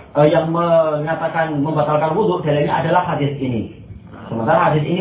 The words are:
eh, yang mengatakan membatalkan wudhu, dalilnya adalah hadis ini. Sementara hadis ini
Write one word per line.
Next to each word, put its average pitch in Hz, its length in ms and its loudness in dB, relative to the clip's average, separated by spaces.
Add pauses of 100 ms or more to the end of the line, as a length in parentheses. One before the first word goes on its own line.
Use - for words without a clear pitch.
(200)
eh, 151 80 6
yang 165 240 2
mengatakan 160 1040 0
membatalkan 147 560 0
wudhu, 175 320 0
dalilnya 151 400 0
adalah 170 320 0
hadis 135 240 -2
ini. 113 400 -4 (480)
Sementara 165 400 0
hadis 147 160 2
ini 175 160 -2